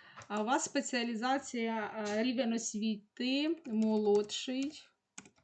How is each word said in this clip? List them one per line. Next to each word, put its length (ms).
А 140
у 40
вас 180
спеціалізація, 1500
е, 140
рівень 300
освіти, 1120
молодший, 1200